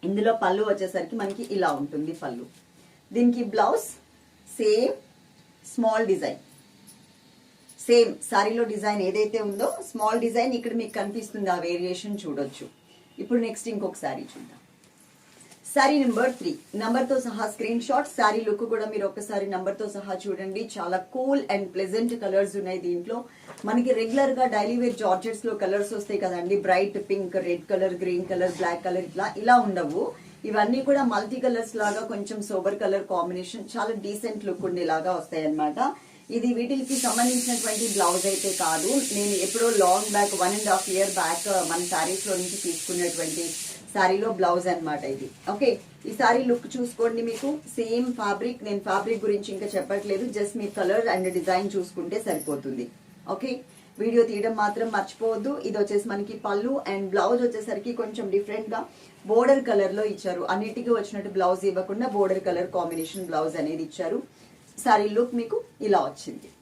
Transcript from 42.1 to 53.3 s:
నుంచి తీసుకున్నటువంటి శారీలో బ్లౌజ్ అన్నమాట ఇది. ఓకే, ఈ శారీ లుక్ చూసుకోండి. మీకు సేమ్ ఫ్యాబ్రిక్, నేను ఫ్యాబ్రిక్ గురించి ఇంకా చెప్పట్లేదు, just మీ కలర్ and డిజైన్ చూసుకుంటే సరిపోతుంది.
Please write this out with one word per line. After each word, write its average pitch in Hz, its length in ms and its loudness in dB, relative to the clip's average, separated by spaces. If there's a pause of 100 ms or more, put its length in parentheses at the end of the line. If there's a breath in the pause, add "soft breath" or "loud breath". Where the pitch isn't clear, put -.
నుంచి 180 220 -6
తీసుకున్నటువంటి 170 800 -2 (500 loud breath)
శారీలో 196 340 2 (100)
బ్లౌజ్ 180 340 2
అన్నమాట 156 300 -4 (120)
ఇది. 135 140 -10 (240)
ఓకే, 226 160 2 (400)
ఈ - 100 -6
శారీ 240 320 4
లుక్ 240 240 2
చూసుకోండి. 233 540 -2
మీకు 233 200 -4 (280)
సేమ్ 233 300 0 (120)
ఫ్యాబ్రిక్, 208 480 -2
నేను 202 220 -2
ఫ్యాబ్రిక్ 196 360 0
గురించి 202 300 0
ఇంకా 196 220 -6
చెప్పట్లేదు, 196 480 -2 (120)
just 202 240 -2
మీ 202 60 -4 (120)
కలర్ 202 360 2
and 185 120 0 (120)
డిజైన్ 185 380 2
చూసుకుంటే 180 500 -4
సరిపోతుంది. 143 580 -4 (500)